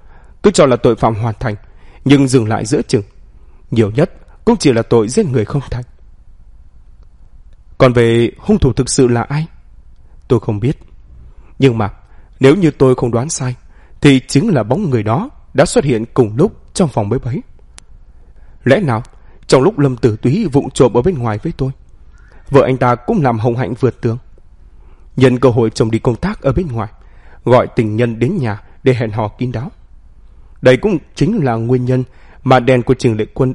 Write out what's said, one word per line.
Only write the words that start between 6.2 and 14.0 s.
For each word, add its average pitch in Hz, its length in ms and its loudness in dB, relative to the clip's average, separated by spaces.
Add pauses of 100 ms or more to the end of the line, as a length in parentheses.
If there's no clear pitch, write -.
Còn 127 140 4
về 117 460 2
hung 208 200 0
thủ 127 140 2
thực 127 180 -2
sự 127 180 4
là 117 140 0
ai, 151 240 -4 (840)
tôi 117 120 0
không 104 200 -6
biết. 123 180 -4 (800)
Nhưng 123 200 2
mà 101 120 -4 (500)
nếu 135 160 6
như 175 140 2
tôi 131 240 2
không 123 160 -2
đoán 117 180 -4
sai, 127 260 -6 (460)